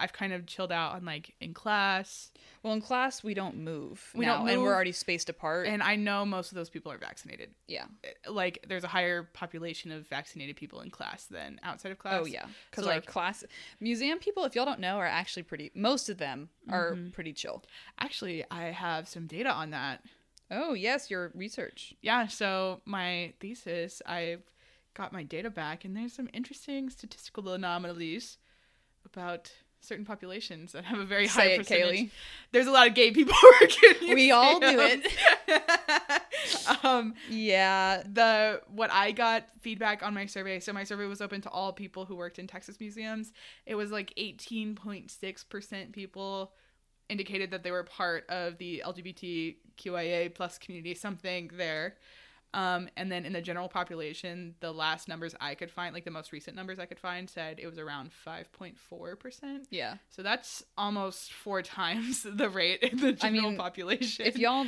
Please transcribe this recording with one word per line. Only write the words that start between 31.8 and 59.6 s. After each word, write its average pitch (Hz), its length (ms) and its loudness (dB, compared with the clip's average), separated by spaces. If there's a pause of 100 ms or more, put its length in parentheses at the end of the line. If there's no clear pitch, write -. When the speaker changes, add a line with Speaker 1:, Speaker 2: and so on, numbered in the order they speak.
Speaker 2:
Kaylee. 220 120 -2 (420)
Speaker 1:
There's 247 160 6
a - 20 0
lot 254 160 12
of 233 80 4
gay 233 160 8
people 294 240 6 (140)
<laughs> 508 120 12
working - 480 10
in - 60 6
Speaker 2:
We 269 160 8
all 269 300 10
knew 262 200 6
it. 240 200 6
Speaker 1:
museums. - 640 4
<laughs> 320 540 2 (680)
Um, 240 300 2 (140)
Speaker 2:
Yeah. 190 840 2
Speaker 1:
the, 214 580 4
what 214 220 -2
I 202 220 4
got 226 320 2 (160)
feedback 214 420 -4
on 208 120 -6
my 202 120 -6
survey, 190 340 -8
so 202 120 -10
my 196 120 -8
survey 202 220 -8
was 202 140 -10
open 202 220 -8
to - 80 -14
all 190 220 -4
people 190 320 -12
who 185 120 -12
worked 175 220 -12
in 185 80 -14
Texas 190 340 -18
museums. 220 520 -10 (340)
It 214 80 -8
was, 208 160 -6
like, 202 260 -8
eighteen 214 580 -8
point 202 360 -14
six - 340 -14
percent 202 480 -14
people 196 600 -10 (560)
indicated 196 420 -6
that 185 120 -8
they 180 80 -8
were 180 140 -4
part 175 440 -6
of 175 300 -6
the 175 240 -8
L 185 100 -8
G 175 100 -14
B 185 100 -14
T 170 460 -8 (180)
Q 180 200 -8
I 170 60 -4
A 170 260 -2
plus 175 300 -10
community, 175 360 -12
something 180 600 -10
there. 170 420 -6 (580)
Um, 185 440 -2
and 185 120 -6
then 180 140 -6
in 180 80 -8
the 175 80 -6
general 175 260 -8
population, 170 920 -10
the 165 120 -8
last 160 360 -4
numbers 165 320 -10
I 143 140 -6
could 170 160 -12
find, 175 240 -10
like, 170 100 -12
the 170 60 -8
most 160 220 -14
recent 156 220 -16
numbers 185 240 -12
I 180 60 -12
could 180 140 -16
find, 180 320 -10
said 160 280 -10
it - 80 -14
was 165 120 -14
around 147 340 -12
five - 400 -16
point - 260 -20
four 175 380 -16
percent. 277 540 -14